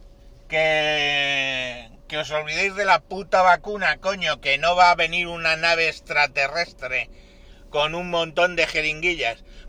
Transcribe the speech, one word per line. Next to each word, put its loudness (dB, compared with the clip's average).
que, -2
que -8
os -6
olvidéis -2
de -2
la 4
puta 0
vacuna, 2
coño, -4
que 0
no 2
va 8
a 4
venir -2
una -2
nave 2
extraterrestre -2
con 0
un -6
montón 0
de 2
jeringuillas, -4